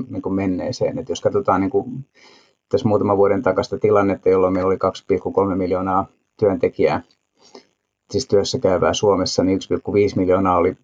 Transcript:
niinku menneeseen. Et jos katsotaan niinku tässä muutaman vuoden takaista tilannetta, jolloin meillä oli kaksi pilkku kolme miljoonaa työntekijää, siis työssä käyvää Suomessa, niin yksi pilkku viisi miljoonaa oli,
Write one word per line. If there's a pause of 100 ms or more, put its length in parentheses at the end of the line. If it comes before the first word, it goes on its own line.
niinku
menneeseen.
Et
jos
katsotaan
niinku (800)
tässä
muutaman
vuoden
takaista
tilannetta,
jolloin
meillä
oli
kaksi
pilkku
kolme
miljoonaa (340)
työntekijää, (1080)
siis
työssä
käyvää
Suomessa,
niin
yksi
pilkku
viisi
miljoonaa
oli,